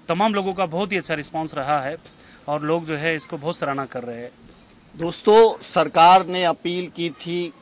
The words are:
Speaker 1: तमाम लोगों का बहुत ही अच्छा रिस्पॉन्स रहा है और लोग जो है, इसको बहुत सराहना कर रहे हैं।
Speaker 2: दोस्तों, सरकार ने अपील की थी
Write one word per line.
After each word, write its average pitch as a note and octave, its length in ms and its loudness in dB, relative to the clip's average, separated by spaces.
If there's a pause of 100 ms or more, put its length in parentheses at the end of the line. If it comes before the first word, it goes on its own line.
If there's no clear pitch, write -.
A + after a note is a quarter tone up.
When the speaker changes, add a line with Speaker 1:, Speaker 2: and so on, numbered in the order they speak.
Speaker 1:
तमाम G3+ 260 0
लोगों G3 200 -2
का F#3 120 -2
बहुत F3+ 260 -6
ही G3 60 -2
अच्छा E3 160 -6
रिस्पॉन्स D#3 400 -8
रहा C#3+ 280 -2
है C#3+ 160 -8 (500)
और D3 140 -4
लोग D#3+ 240 -2
जो D#3 100 -6
है, D#3+ 200 -2
इसको D#3 220 -10
बहुत D#3 200 -6
सराहना C#3 280 -4
कर B2 180 -10
रहे A#2 140 -12
हैं। A#2+ 140 -14 (680)
Speaker 2:
दोस्तों, G#3+ 680 4
सरकार E3+ 640 6
ने F3+ 160 -2
अपील F3 440 -2
की E3+ 220 -6
थी E3+ 520 -8